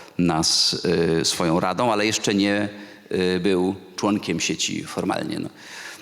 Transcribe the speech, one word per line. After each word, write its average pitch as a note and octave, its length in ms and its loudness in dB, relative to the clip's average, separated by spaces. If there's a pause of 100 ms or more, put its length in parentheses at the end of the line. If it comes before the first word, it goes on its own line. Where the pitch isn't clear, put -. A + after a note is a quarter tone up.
(180)
nas, E2 560 2 (480)
y, - 40 0
swoją E2+ 340 2
radą, F#2 320 0
ale G#2 140 2
jeszcze A2 300 0
nie, G2+ 340 2 (420)
y, F#2 280 2
był F#2 360 2 (200)
członkiem G2+ 440 0
sieci - 440 -4
formalnie, - 560 -4
no. - 100 -6 (520)